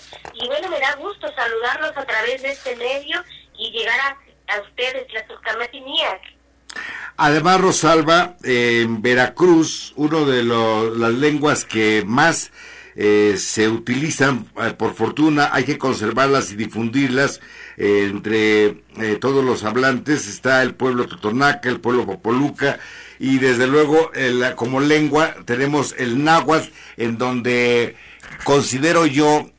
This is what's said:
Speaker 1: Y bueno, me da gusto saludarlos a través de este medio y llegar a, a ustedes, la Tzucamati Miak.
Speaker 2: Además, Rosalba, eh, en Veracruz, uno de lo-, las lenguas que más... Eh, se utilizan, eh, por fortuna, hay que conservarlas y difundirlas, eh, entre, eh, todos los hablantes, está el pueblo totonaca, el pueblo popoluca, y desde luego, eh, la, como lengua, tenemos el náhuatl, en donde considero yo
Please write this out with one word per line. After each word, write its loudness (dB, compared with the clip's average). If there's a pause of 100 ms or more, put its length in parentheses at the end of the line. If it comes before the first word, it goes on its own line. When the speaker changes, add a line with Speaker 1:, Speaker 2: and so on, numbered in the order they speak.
(340)
Speaker 1:
Y -10
bueno, -6
me -6
da -2
gusto -12
saludarlos -4
a -8
través -4
de -6
este -8
medio -6 (340)
y -10
llegar -4
a, -4 (360)
a -6
ustedes, -8
la -10
Tzucamati -10
Miak. -6 (920)
Speaker 2:
Además, 4
Rosalba, 4
eh, 2
en -2
Veracruz, 4
uno 0
de 2
lo-, 2
las 2
lenguas 2
que 2
más... 0 (460)
Eh, 4
se -2
utilizan, -2 (100)
eh, -2
por -4
fortuna, 0
hay 0
que -4
conservarlas 0
y -10
difundirlas, -2 (380)
eh, 2
entre, 0 (140)
eh, -4
todos 0
los -2
hablantes, -2
está 0
el -4
pueblo -2
totonaca, -2
el -4
pueblo 0
popoluca, -2 (380)
y 0
desde 2
luego, 4
eh, -2
la, -2
como -4
lengua, 2 (100)
tenemos -2
el -2
náhuatl, 2 (280)
en -4
donde 0 (480)
considero 2
yo 2